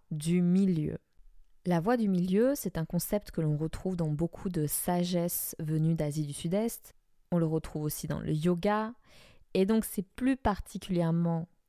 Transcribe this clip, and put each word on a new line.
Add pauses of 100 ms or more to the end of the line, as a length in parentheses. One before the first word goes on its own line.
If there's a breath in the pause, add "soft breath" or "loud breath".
(100)
du
milieu. (680)
La
voie
du
milieu,
c'est
un
concept
que
l'on
retrouve
dans
beaucoup
de
sagesse
venue
d'Asie
du
Sud-Est. (380)
On
le
retrouve
aussi
dans
le
yoga. (600 soft breath)
Et
donc,
c'est
plus
particulièrement (200)